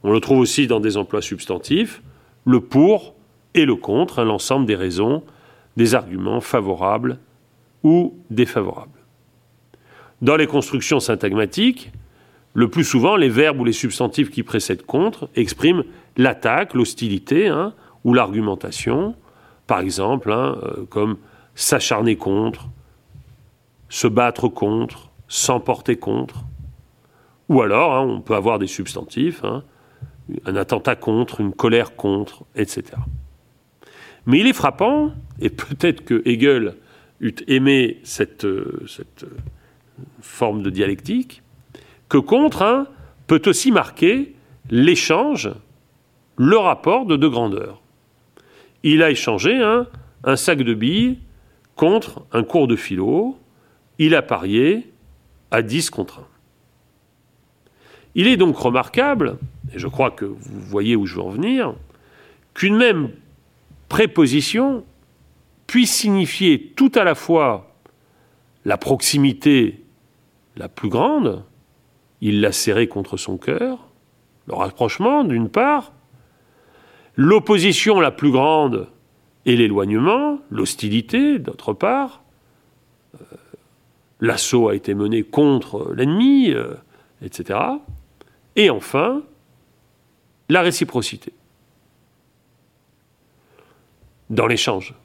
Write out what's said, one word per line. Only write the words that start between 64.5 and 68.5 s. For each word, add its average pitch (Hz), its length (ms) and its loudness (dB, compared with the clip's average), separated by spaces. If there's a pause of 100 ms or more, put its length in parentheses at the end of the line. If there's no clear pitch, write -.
puisse 240 280 2
signifier 190 800 0
tout 269 200 4
à 226 80 4
la 165 120 4
fois 139 580 0 (920)